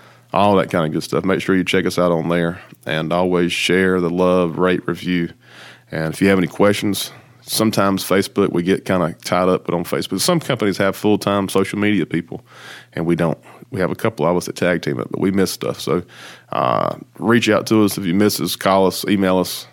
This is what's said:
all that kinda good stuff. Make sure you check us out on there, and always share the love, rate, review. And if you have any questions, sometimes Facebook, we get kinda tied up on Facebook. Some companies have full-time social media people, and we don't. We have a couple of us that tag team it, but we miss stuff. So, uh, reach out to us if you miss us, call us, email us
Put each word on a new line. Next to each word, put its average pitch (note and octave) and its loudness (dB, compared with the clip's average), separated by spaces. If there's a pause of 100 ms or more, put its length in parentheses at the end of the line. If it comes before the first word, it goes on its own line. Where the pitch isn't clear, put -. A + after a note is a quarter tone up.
(320)
all G2+ 4
that F2 2
kinda E2+ 0
good D#2 -2
stuff. D#2+ -2
Make F#2+ 0
sure F#2+ 0
you F#2 2
check F#2+ 0
us F2+ -4
out F2+ 2
on D#2+ 0
there, F2 0 (240)
and D#2+ -4
always F2 0
share F#2 2
the F2 0
love, F2+ 2
rate, F2+ 0
review. F2 -2 (600)
And D#2+ -4
if - -6
you G2 4
have G2 4
any F2 0
questions, G2+ 0 (300)
sometimes G2 0
Facebook, G2 0
we F2 0
get F#2 0
kinda F2+ 0 (100)
tied F2+ 0
up F#2 0
on E2+ -2
Facebook. F2 -4
Some F3 0
companies G#2+ -2
have G2 0
full-time G2+ 2
social G2 0
media G2+ 2
people, - -6 (500)
and E2 -4
we E2+ 4
don't. E2 0 (320)
We G2 -4
have F2 0
a - -8
couple A2 -2
of F2 2
us E2+ -4
that - -8
tag F2 0
team C#2 -4
it, A1+ -6
but - -6
we F#2+ 0
miss F#2+ 0
stuff. - -6
So, F2 -2 (480)
uh, G1+ 0 (220)
reach A2 2
out G#2+ 2
to A2 4
us G2 0
if G2 -6
you F2 0
miss G2+ 2
us, E2+ -4
call F#2+ 4
us, - -2
email F#2+ 2
us - -4